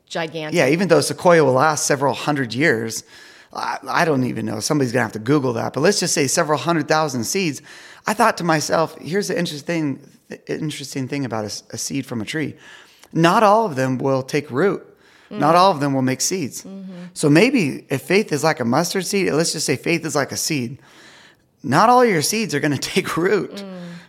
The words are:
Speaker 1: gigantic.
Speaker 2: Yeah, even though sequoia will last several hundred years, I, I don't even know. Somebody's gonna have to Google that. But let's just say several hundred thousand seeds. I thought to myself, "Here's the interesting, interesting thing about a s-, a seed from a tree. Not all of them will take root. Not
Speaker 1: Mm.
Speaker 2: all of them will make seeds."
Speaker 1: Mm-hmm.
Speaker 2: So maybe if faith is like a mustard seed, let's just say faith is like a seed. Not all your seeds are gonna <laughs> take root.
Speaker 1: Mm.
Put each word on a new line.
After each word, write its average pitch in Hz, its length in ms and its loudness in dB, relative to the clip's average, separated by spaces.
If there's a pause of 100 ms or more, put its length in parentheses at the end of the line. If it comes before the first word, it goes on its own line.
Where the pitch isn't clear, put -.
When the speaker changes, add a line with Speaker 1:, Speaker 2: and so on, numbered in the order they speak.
Speaker 1:
gigantic. 160 480 -6
Speaker 2:
Yeah, 143 120 4
even 170 200 2
though 151 120 6
sequoia 160 440 4
will 135 100 4
last 143 320 2
several 135 280 0
hundred 135 400 -4
years, 117 500 0 (500)
I, 120 240 -6 (100)
I 135 160 2
don't 139 200 2
even 117 220 -4
know. 110 140 -6
Somebody's 135 320 0
gonna 120 120 0
have 107 80 -6
to 110 60 -8
Google 127 360 0
that. 117 180 -4
But 131 80 -4
let's 202 200 2
just 175 140 -2
say 147 120 0
several 151 320 0
hundred 151 300 -2
thousand 151 360 0
seeds. 160 380 -2 (440)
I 208 80 2
thought 220 240 2
to 170 60 -6
myself, 160 560 0
"Here's 185 280 -4
the 180 100 -2
interesting, 156 640 -4 (460)
interesting 143 640 -6
thing 139 160 -4
about 110 200 -4
a - 20 -6
s-, - 240 -10
a 123 80 -10
seed 131 280 -6
from 117 140 -6
a 107 40 -6
tree. 135 300 -6 (580)
Not 175 300 4
all 214 240 6
of 156 100 -6
them 131 220 0
will 135 240 0
take 143 280 -4
root. 160 320 0 (480)
Not 143 240 2
Speaker 1:
Mm. 175 40 6
Speaker 2:
all 190 120 8
of 151 100 0
them 139 140 0
will 131 80 2
make 131 180 0
seeds." - 440 -4
Speaker 1:
Mm-hmm. 190 280 -16 (220)
Speaker 2:
So 151 160 2
maybe 202 580 4
if 135 140 -4
faith 208 300 0
is 139 120 0
like 160 160 0
a 127 40 -2
mustard 170 420 0
seed, 196 260 0
let's 170 200 0
just 156 140 -6
say 139 100 0
faith 165 280 -2
is 143 100 -4
like 139 180 -2
a 113 40 -8
seed. 131 420 -4 (840)
Not 170 260 4
all 247 160 6
your 185 180 2
seeds 208 320 -2
are 143 60 -2
gonna 147 180 0
<laughs> - 160 -8
take - 220 -2
root. 180 400 0
Speaker 1:
Mm. 185 240 -14 (280)